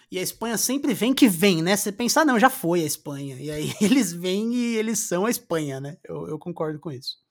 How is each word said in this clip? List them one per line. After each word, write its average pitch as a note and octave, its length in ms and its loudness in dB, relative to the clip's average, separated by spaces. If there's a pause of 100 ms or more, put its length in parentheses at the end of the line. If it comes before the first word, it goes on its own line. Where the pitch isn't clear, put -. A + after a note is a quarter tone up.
(100)
E F#3 80 -6
a F#3 40 -2
Espanha A3+ 340 -4
sempre C4 380 0
vem A#3 180 2
que C#4 160 2
vem, E3+ 340 4
né? F#3+ 140 2
Você G3+ 160 -2
pensa, A#3+ 300 2
"Ah, - 20 4
não, B3+ 140 4
já B3+ 100 6
foi E3+ 340 0
a D#3 40 0
Espanha." C#3 520 -8
E C#3+ 120 -8
aí D3+ 240 -4
<laughs> - 60 -10
eles G#3+ 300 4
vêm F#3 440 -2
e A#3+ 220 0
eles A3 240 0
são F#3 260 0
a A#3+ 40 4
Espanha, D3+ 500 -2
né? C#3+ 220 -10
Eu, E3 240 -8
eu D#3 120 -6
concordo D#3 420 -4
com E3+ 100 -8
isso. - 280 -10 (120)